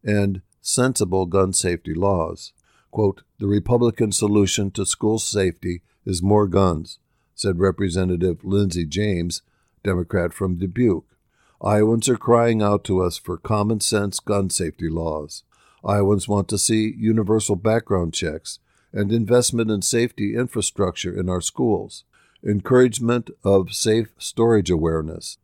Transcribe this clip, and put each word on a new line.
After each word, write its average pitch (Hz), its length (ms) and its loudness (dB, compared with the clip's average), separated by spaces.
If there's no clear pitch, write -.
and 101 380 0
sensible 95 640 0
gun 95 260 2
safety 85 420 -2
laws. 85 580 -2
Quote, 101 320 -2
"The 107 80 -4
Republican 110 680 2
solution 101 600 2
to 101 120 -4
school 110 340 -2
safety 90 640 -2
is 90 180 -4
more 104 240 4
guns," 90 520 0
said 92 240 -2
Representative 92 840 0
Lindsey 95 400 0
James, 87 580 -4
Democrat 90 520 -2
from 92 220 -2
Dubuque. 95 600 -2
"Iowans 107 460 2
are 120 100 2
crying 117 420 2
out 104 240 0
to 92 160 0
us 90 160 -2
for 85 220 -10
common 107 420 -2
sense 101 400 -2
gun 101 300 -2
safety 82 400 -4
laws. 80 520 -6
Iowans 101 440 2
want 101 200 0
to 104 100 -2
see 110 400 0
universal 110 580 2
background 98 560 0
checks - 460 -8
and 101 200 -2
investment 117 580 2
in 101 120 0
safety 113 520 -2
infrastructure 104 840 -4
in 92 100 -2
our 90 120 -2
schools, - 640 -2
encouragement 120 880 2
of 98 280 4
safe 110 460 0
storage 113 520 2
awareness. 80 720 -2